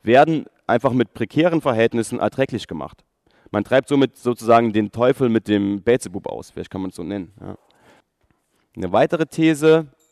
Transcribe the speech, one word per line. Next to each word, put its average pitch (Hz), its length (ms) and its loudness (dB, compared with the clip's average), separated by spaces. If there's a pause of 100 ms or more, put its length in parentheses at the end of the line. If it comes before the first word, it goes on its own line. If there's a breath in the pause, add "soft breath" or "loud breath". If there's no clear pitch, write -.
werden 143 440 4 (200)
einfach 127 280 0
mit 123 200 -2
prekären 156 480 -2
Verhältnissen 117 580 -2
erträglich 113 480 -4
gemacht. 73 360 -14 (480 soft breath)
Man 104 120 -2
treibt 127 240 0
somit 139 300 0
sozusagen 117 560 2
den 107 180 0
Teufel 127 380 0
mit 113 180 -2
dem 101 360 0
Beelzebub 101 440 -2
aus, - 220 -12
vielleicht - 220 -16
kann 95 100 -10
man 92 80 -8
es - 60 -18
so 87 80 -14
nennen, 95 360 -10
ja. 95 160 -16 (1200 soft breath)
Eine 92 160 -8
weitere 151 360 0
These, 160 600 2 (240)